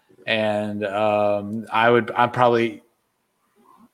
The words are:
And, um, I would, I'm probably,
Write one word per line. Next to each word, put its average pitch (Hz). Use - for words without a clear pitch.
And, 107
um, 104
I 113
would, 117
I'm 120
probably, 117